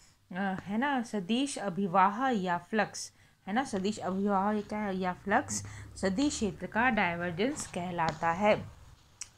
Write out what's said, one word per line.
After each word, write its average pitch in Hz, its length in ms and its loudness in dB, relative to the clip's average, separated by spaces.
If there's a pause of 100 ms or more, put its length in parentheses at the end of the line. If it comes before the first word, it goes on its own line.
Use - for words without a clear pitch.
(320)
अ, 180 80 -4 (240)
है 202 140 -4
ना, 269 240 0
सदिश 226 560 -2
अभिवाह 196 680 2
या 185 300 0
फ्लक्स, - 540 -2 (340)
है 185 80 -4
ना, 262 100 2
सदिश 214 340 -2
अभिवाह 196 640 0
क्या 208 180 -6
है, 202 180 -2
या 185 160 0
फ्लक्स 220 540 -2 (300)
सदिश 254 380 2
क्षेत्र 185 320 -2
का 240 240 2
डाइवर्जेंस 180 760 0
कहलाता 170 640 0
है। 180 520 2 (560)